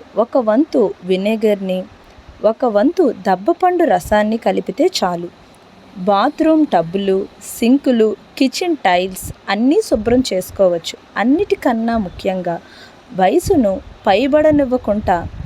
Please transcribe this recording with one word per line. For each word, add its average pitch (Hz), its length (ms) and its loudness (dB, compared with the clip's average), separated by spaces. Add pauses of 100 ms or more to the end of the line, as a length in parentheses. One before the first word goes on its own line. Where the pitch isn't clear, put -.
(160)
ఒక 233 200 0
వంతు 233 580 0 (100)
వినెగర్‌ని, 196 760 -2 (640)
ఒక 220 200 0
వంతు 247 500 2 (140)
దబ్బపండు 330 560 0
రసాన్ని 214 520 0
కలిపితే 196 500 -2
చాలు. 175 420 -4 (680)
బాత్రూమ్ 294 680 2
టబ్బులు, 190 600 -2 (320)
సింకులు, 233 580 2 (220)
కిచెన్ 294 380 0
టైల్స్ 185 500 -2 (220)
అన్నీ 247 400 2
శుభ్రం 240 340 0 (100)
చేసుకోవచ్చు. 180 640 -2 (200)
అన్నిటికన్నా 233 840 0
ముఖ్యంగా 180 580 -4 (580)
వయసును 208 680 0 (260)
పైబడనివ్వకుండా 254 1200 2 (200)